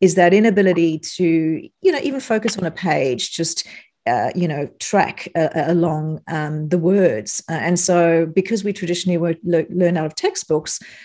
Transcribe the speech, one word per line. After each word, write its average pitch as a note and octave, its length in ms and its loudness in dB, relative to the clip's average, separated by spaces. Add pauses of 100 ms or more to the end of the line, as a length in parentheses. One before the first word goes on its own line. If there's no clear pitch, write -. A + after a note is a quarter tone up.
is F3 140 4
that F3 180 6
inability F#3 640 4 (180)
to, D#3+ 520 0 (140)
you F#4 100 4
know, D4+ 100 -2
even C4+ 180 -4
focus A3 360 -2
on F#3+ 80 -4
a D#3+ 60 -4
page, D3 640 -2
just, - 340 -4 (400)
uh, A#2 280 0
you F3 120 0
know, C#3+ 200 -4 (140)
track, - 540 -2
uh, E3 200 0
uh, D#3 140 -2
along, D#3 600 -2
um, D3+ 400 -6
the E3+ 80 0
words. E3 760 0
Uh, D#3+ 40 -4
and E3+ 260 0
so E3+ 460 4
because F#3+ 360 -2
we G3+ 80 -2
traditionally F3 460 -2
were E3 180 -2 (100)
le-, E3+ 260 0
learn F3 260 2
out D#3 80 -2
of D#3 100 -6
textbooks, D#3+ 640 -4 (260)